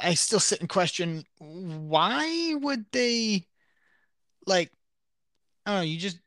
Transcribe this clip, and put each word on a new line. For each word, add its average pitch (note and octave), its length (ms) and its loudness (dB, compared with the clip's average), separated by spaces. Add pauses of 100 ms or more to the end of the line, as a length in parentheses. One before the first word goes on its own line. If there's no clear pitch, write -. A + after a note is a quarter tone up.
(100)
I E3+ 40 4
still G3+ 240 2
sit - 220 0
and E3+ 80 -4
question, E3+ 560 -2 (140)
why F3+ 1160 0
would C#4 380 -2
they, A#3 560 0 (1000)
like, F3+ 240 2 (960)
I G3+ 60 -4
don't G3 100 0
know, E3+ 40 0
you D#3+ 140 -2
just F3 280 -6